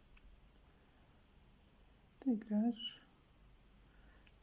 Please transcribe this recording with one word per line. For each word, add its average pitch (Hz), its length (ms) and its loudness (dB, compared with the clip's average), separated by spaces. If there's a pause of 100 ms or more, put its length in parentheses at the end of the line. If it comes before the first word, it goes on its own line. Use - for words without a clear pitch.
(2250)
Tekrar 220 840 0 (1400)